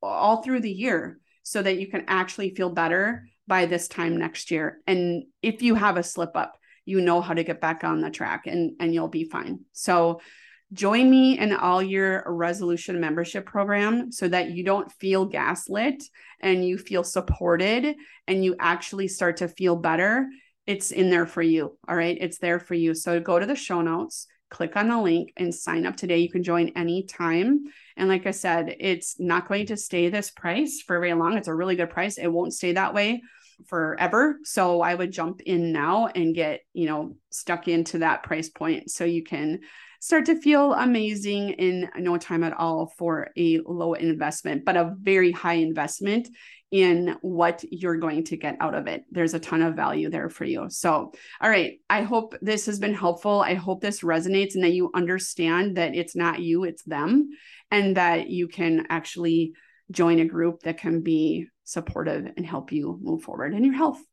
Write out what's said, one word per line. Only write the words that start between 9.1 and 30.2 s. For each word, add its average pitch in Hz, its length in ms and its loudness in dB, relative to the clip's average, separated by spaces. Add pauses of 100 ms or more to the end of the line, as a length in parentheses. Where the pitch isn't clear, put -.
fine. - 340 -8 (140)
So 170 480 2 (520)
join 214 360 4
me 262 280 8
in 214 160 2
All 180 300 2
Year 190 420 0
Resolution 175 760 -2
membership 170 460 -2
program 208 680 0
so 202 160 -2
that 175 240 0
you 175 120 -6
don't 196 300 0
feel 190 320 2
gaslit 196 800 -2 (360)
and 185 280 2
you 185 100 -2
feel 185 260 -2
supported 185 920 0 (320)
and 190 160 2
you 185 160 2
actually 185 480 -2
start 175 300 0
to 175 100 -4
feel 175 280 2
better. 175 520 0 (380)
It's 196 260 -4
in 185 180 4
there 170 180 4
for 170 140 -4
you, 160 360 2 (100)
all 175 80 -2
right? 170 240 0
It's 175 200 -6
there 175 200 0
for 175 140 -8
you. 165 220 2
So 170 240 0
go 175 180 2
to 175 80 2
the 269 100 -2
show 175 260 -2
notes, 170 440 -4 (240)
click - 260 -6
on 208 120 2
the 233 120 2
link, 170 380 2
and 175 160 -2
sign 165 320 -4
up 180 100 -4
today. 180 220 0
You 170 120 2
can 180 140 -2
join 170 260 2
anytime. 180 880 0 (360)
And 190 140 0
like 190 160 2
I 196 60 0
said, 170 480 -2
it's 185 400 -2
not 175 280 0
going 202 200 -2
to 214 100 -4
stay 175 320 0
this 202 220 -4